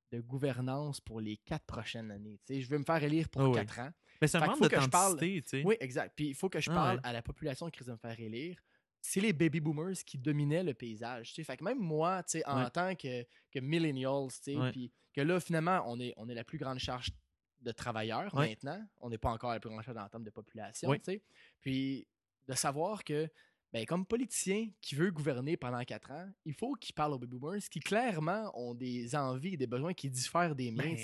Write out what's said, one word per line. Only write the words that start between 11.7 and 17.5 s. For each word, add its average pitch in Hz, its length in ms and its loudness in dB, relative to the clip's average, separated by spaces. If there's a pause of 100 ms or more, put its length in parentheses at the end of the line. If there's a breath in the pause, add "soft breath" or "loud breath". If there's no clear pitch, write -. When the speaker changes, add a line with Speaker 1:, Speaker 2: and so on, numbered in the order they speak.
Speaker 1:
moi, 170 440 2
tu - 140 -2
sais, 160 100 -2
en 135 160 2
Speaker 2:
Ouais. 120 60 0
Speaker 1:
tant 180 260 0
que, 123 280 -4 (280 soft breath)
que 139 80 -2
millennials, 139 720 2
tu - 140 -12
sais, 139 120 -4
Speaker 2:
Ouais. 127 160 2
Speaker 1:
puis 123 200 -8 (220)
que - 60 -4
là, 165 220 4
finalement, 170 460 2
on 120 120 -4
est, 123 160 -4
on 110 140 -10
est 123 60 -6
la 113 100 -6
plus - 120 -10
grande 131 220 -4
charge 123 300 -4 (520)